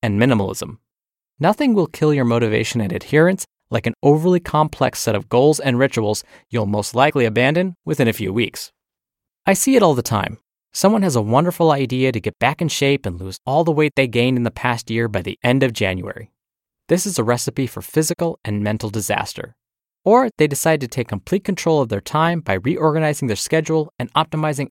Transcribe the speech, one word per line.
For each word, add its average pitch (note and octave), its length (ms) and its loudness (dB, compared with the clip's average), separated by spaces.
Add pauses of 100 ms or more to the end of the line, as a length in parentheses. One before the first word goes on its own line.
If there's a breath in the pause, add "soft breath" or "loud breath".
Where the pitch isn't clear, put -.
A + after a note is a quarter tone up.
and G#2 160 0
minimalism. G#2+ 600 0 (600)
Nothing G#3+ 340 2
will F#3 140 2
kill D3+ 260 0
your C3+ 120 0
motivation A#2 560 0
and G2 100 -2
adherence D#3 540 2 (240)
like A#2 180 -2
an A2+ 60 -4 (100)
overly E3 380 4
complex D3+ 580 -2
set A2 160 -2
of G2+ 140 -4
goals C#3+ 320 4
and B2+ 180 0
rituals A2+ 460 0 (240 soft breath)
you'll A2+ 160 -2
most G#2 280 -4
likely C3+ 300 2
abandon C#3 640 0
within C#3+ 240 2
a - 20 0
few G2 220 -4
weeks. - 400 -4 (760)
I G3 40 6
see C4+ 240 2
it A3 40 6
all E3+ 120 6
the B2 80 0
time. A2 380 -4 (340)
Someone G#3 300 2
has E3 120 0
a A#2+ 60 0
wonderful D#3 500 2
idea C3 400 0
to A2+ 80 -2
get F#2+ 180 -6
back C3 240 0
in E3+ 60 -2
shape C#3 380 0
and F2 120 -8
lose F#2 280 -12
all D3 180 2
the E3 80 0
weight D3+ 240 0
they C3+ 100 2
gained B2 300 0
in A#2+ 80 0
the A2+ 80 -2
past A#2+ 400 -4
year A#2 160 0
by G2 140 -4
the F#2+ 200 -8
end B2+ 220 2
of B2+ 80 0
January. G2 600 -6 (560)
This F3 160 2
is F#3+ 120 -4
a A#2+ 60 0
recipe A#2+ 420 -2
for A2+ 160 -10
physical E3 640 -2
and G#2 180 -4
mental G#2+ 280 -2
disaster. - 680 -6 (480)
Or A#3 340 4
they D#3 100 4
decide D3 340 0
to B2+ 80 -6
take - 180 -6
complete F3+ 380 -4
control E3 340 0
of C3 80 0
their G#2 140 -4
time E3 400 0
by G2+ 140 -2
reorganizing D3+ 720 0
their G#2 80 -2
schedule D#3+ 600 -2
and - 180 -8
optimizing D#3 560 -2